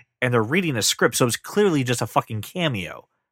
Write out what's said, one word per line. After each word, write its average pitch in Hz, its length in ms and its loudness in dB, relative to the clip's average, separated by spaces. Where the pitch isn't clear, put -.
And 123 120 0
they're 113 100 4
reading 151 320 0
a 107 60 -2
script. - 340 0
So 135 100 2
it's 117 120 0
clearly 170 480 2
just 123 160 -2
a 120 60 -4
fucking 113 340 -2
cameo. 98 680 -6